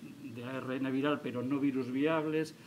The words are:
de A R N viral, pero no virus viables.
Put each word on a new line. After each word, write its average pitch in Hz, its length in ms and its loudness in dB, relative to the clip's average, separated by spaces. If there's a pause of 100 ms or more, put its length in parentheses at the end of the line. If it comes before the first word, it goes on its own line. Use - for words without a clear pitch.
(340)
de 120 100 -8
A 131 140 -6
R 127 180 -2
N 135 140 0
viral, 139 320 2
pero 123 200 -2
no 135 160 2
virus 131 320 2
viables. 156 640 2 (120)